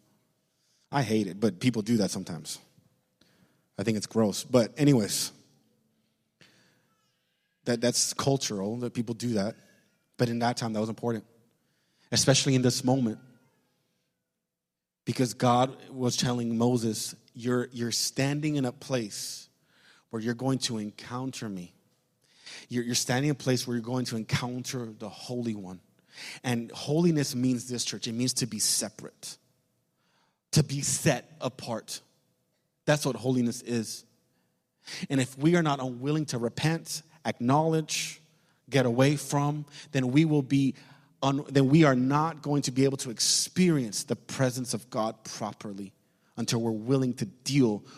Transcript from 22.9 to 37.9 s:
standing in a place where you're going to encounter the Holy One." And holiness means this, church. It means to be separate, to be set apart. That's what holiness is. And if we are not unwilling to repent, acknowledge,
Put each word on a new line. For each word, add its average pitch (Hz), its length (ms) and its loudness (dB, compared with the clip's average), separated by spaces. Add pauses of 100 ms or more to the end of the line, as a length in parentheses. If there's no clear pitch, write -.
standing 131 360 0
in - 20 0
a 135 60 -2
place 127 280 0
where 120 100 -4
you're 117 80 -4
going 127 220 -4
to 117 100 -6
encounter 123 680 -4 (120)
the 107 100 -12
Holy 117 460 -6
One." 92 260 -12 (600)
And 120 300 -2
holiness 151 640 2
means 123 320 0
this, 123 160 -4
church. - 240 -6
It 113 40 -6
means 120 220 -2
to 123 120 -2
be 110 120 -8
separate, - 800 -4 (1120)
to 147 140 4
be 139 160 -4
set 131 500 0 (100)
apart. - 600 -6 (840)
That's 147 200 2
what 131 80 0
holiness 120 480 0
is. 113 420 -4 (1040)
And 135 120 0
if 127 180 -6
we 160 160 4
are 175 80 4
not 139 180 0
unwilling 131 460 -2
to 131 120 -4
repent, 151 640 -2 (220)
acknowledge, 151 960 0 (500)